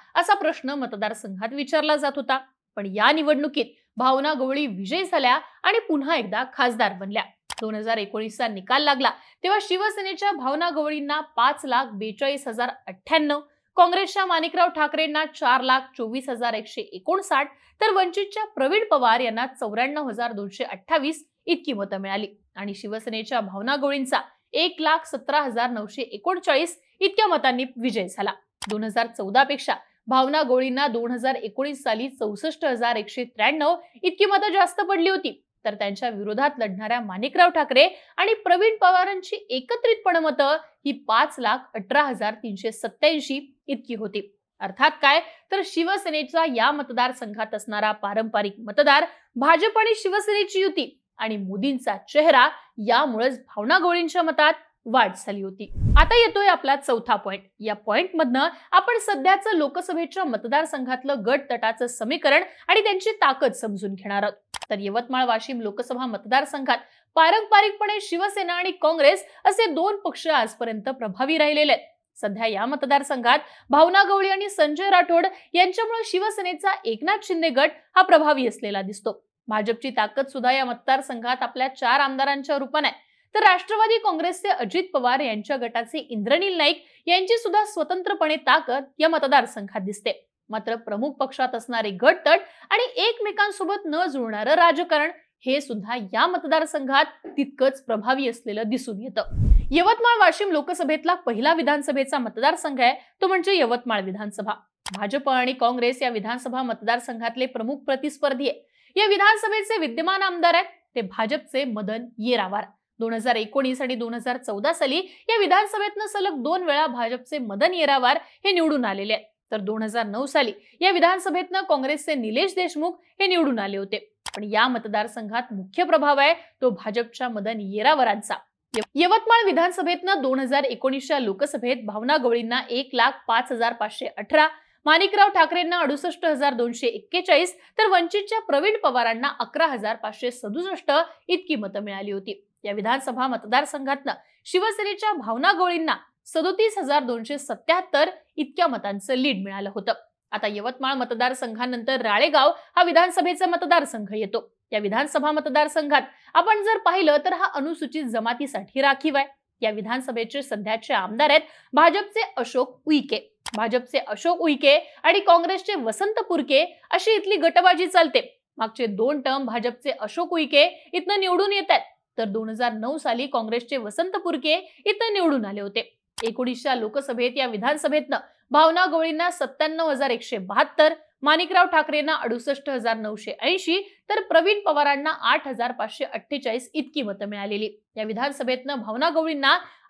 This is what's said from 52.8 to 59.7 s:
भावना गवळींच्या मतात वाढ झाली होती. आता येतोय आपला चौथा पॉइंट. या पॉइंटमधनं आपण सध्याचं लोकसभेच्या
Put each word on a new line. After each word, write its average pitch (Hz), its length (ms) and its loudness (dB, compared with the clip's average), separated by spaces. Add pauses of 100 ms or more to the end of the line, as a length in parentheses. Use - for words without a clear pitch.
भावना 247 400 0
गवळींच्या 349 440 0
मतात 311 320 4 (320)
वाढ 226 300 4
झाली 202 260 -10
होती. 196 240 -12 (320)
आता 330 180 8
येतोय 453 300 4
आपला 320 300 4
चौथा 233 400 0
पॉइंट. 196 260 -6 (180)
या 208 160 -4
पॉइंटमधनं 277 720 0 (240)
आपण 453 280 4
सध्याचं 392 560 2
लोकसभेच्या 339 680 -2